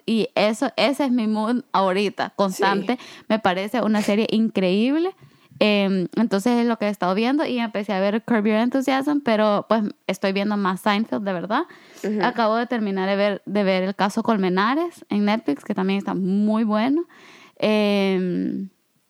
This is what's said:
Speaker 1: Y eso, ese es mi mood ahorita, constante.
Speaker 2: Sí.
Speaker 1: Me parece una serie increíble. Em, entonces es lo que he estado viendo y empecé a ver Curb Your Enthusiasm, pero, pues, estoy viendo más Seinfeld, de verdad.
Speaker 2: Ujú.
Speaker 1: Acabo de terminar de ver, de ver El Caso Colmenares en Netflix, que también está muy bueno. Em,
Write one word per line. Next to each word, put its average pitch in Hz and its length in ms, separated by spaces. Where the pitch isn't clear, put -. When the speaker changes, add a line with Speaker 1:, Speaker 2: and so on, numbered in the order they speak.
Speaker 1:
Y 220 300
eso, 220 400
ese 262 300
es 247 40
mi 240 160
mood 214 360
ahorita, 190 640
constante. 196 640
Speaker 2:
Sí. - 280
Speaker 1:
Me 220 120
parece 202 420
una 214 200
serie 208 280
increíble. 226 840
Em, 196 540
entonces 220 460
es 233 60
lo 233 120
que 208 80
he - 20
estado 190 280
viendo 262 280
y 254 140
empecé 214 340
a 190 60
ver 202 240
Curb 214 240
Your 214 120
Enthusiasm, 269 680
pero, 214 440
pues, 220 140
estoy 196 260
viendo 202 240
más 190 260
Seinfeld, 220 420
de 196 80
verdad. 190 300
Speaker 2:
Ujú. 214 180
Speaker 1:
Acabo 220 320
de 233 140
terminar 196 400
de 196 80
ver, 202 280
de 202 200
ver 185 180
El 190 140
Caso 208 260
Colmenares 220 840
en 208 160
Netflix, 226 400
que 208 100
también 190 240
está 196 160
muy 208 480
bueno. 233 400
Em, 196 1120